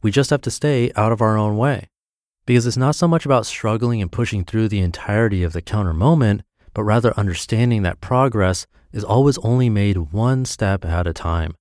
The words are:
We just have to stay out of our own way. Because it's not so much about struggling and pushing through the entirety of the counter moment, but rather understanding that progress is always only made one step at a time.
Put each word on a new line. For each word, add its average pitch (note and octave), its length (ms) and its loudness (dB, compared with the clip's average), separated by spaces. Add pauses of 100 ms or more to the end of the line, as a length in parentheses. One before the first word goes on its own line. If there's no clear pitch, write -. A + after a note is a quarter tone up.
We G#2+ 100 0
just C3+ 180 2
have C#3+ 120 0
to A2+ 100 -6
stay C3+ 460 0
out A2 160 2
of A2 80 -2
our A2 160 4
own G#2+ 180 0
way. A#2 320 -2 (580)
Because A#2+ 220 4
it's A#2+ 100 -2
not C3 180 2
so F3 120 0
much E3 180 2
about C3+ 200 2
struggling A2+ 560 -2
and F2+ 100 -4
pushing A2 320 -2
through A2 240 -2
the G2+ 140 0
entirety G2+ 600 0
of E2+ 120 -2
the E2+ 100 -6
counter G2+ 300 -2
moment, G#2+ 500 2 (320)
but G#2+ 80 -4
rather A2 340 2
understanding G#2+ 680 0
that F2+ 180 -4
progress A2 680 0 (240)
is G#2 140 -8
always C3+ 340 2
only B2 300 2
made G2+ 420 0
one B2 320 0
step G2 400 -2
at E2+ 240 -2
a E2 60 -4
time. E2 480 -4